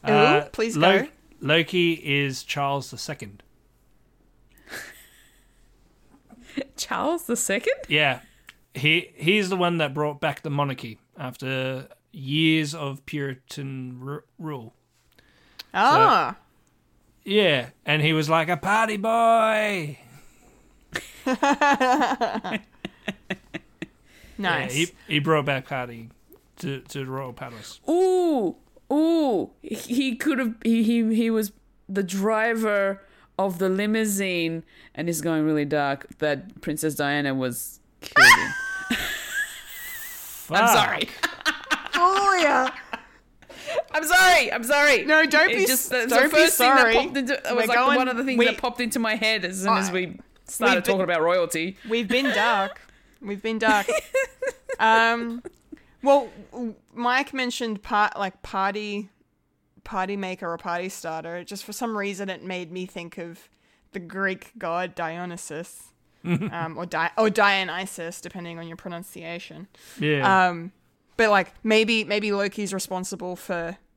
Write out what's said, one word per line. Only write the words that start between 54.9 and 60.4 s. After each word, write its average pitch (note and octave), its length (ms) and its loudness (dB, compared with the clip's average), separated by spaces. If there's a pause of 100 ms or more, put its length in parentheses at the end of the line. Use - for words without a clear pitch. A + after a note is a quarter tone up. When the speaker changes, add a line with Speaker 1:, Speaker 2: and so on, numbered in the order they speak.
Speaker 2:
well, C#4 240 6 (240)
w-, A3+ 240 -8 (180)
Mike B3+ 400 0
mentioned A#3+ 480 -4
part, G#3 380 0
like, F#3+ 220 -6
party, G3+ 640 -4 (800)
party G3+ 320 -4
maker F#3 340 -8